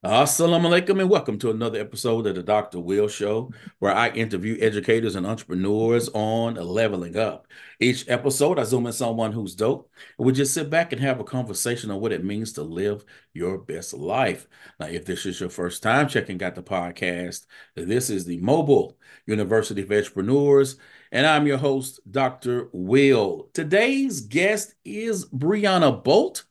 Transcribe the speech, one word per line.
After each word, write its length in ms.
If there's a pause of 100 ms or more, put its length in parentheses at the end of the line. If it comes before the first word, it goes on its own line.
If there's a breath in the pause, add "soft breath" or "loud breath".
Assalamu 600
alaikum 320
and 80
welcome 300
to 120
another 300
episode 460
of 80
the 60
Doctor 380
Will 300
Show, 420 (280 loud breath)
where 140
I 180
interview 500
educators 560
and 100
entrepreneurs 840
on 400
leveling 640
up. 280 (360 loud breath)
Each 260
episode, 500
I 60
zoom 240
in 60
someone 400
who's 200
dope, 380 (260 loud breath)
and 80
we 60
just 220
sit 160
back 240
and 80
have 180
a 60
conversation 680
on 80
what 140
it 100
means 300
to 100
live 400 (300 soft breath)
your 240
best 360
life. 540 (320 loud breath)
Now, 60
if 180
this 220
is 160
your 80
first 340
time 240
checking 340
out 140
the 80
podcast, 840 (300 loud breath)
this 340
is 140
the 140
Mobile 600 (280 soft breath)
University 560
of 100
Entrepreneurs, 840 (340 loud breath)
and 160
I'm 200
your 100
host, 420 (100)
Doctor 600
Will. 800
Today's 680
guest 520 (120)
is 400
Brianna 760
Bolt. 500